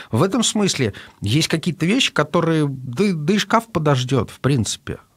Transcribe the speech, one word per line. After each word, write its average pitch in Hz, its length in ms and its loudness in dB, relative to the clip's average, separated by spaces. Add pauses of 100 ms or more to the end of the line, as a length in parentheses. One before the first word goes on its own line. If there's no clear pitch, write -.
(100)
В 110 120 2
этом 196 200 0
смысле 175 520 0 (260)
есть 135 280 0
какие-то 165 360 -2
вещи, 214 260 2
которые... 160 580 2
Да, 131 440 -4
да 160 220 0
и 208 40 2
шкаф 226 320 0
подождет, 135 600 0
в - 100 -20
принципе. - 580 -2 (180)